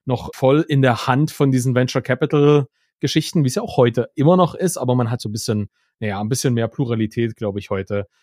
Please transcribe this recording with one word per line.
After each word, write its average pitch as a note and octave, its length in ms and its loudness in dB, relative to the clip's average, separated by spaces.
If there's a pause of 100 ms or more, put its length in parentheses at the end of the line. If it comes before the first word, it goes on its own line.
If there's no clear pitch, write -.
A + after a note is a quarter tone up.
noch B2 280 -4
voll C#3+ 320 2
in C#3 160 2
der B2 240 2
Hand C#3 260 2
von C#3 200 2
diesen B2+ 240 0
Venture B2+ 260 0
Capital D3 640 2 (340)
Geschichten, D#3 420 0
wie B2+ 60 2
es B2 60 -4
ja G#3 60 -2
auch - 140 -10
heute A#2+ 400 2
immer D#3+ 220 4
noch F3+ 180 2
ist, F3+ 220 -4
aber B2 180 0
man A#2+ 160 0
hat B2 80 -4
so - 80 -12
ein G#2 60 -8
bisschen, G#2+ 360 -4 (300)
naja, G#2 200 -4
ein G#2+ 100 -4
bisschen B2+ 240 0
mehr A#2 160 0
Pluralität, A#2 640 -2
glaub G2+ 220 -4
ich, G2 120 -10
heute. G2+ 380 -4 (160)